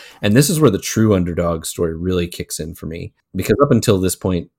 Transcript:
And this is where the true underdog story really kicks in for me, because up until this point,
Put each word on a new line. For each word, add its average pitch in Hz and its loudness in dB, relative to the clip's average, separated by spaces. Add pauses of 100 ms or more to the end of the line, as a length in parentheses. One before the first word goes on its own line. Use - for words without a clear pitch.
(220)
And 104 2
this 139 6
is 160 -2
where 143 6
the 98 0
true 110 2
underdog 85 -2
story 82 -4
really 87 -2
kicks - -10
in 80 -10
for - -14
me, 85 -10 (200)
because 92 0
up 143 2
until 110 2
this 92 0
point, 92 -4